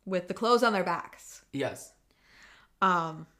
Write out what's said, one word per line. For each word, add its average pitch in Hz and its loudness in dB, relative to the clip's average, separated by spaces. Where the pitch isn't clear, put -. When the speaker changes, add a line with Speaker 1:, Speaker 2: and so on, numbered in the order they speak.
Speaker 1:
with 180 -4
the 185 -4
clothes 233 4
on 233 4
their 190 0
backs. - -8
Speaker 2:
Yes. - -4
Speaker 1:
Um, 165 0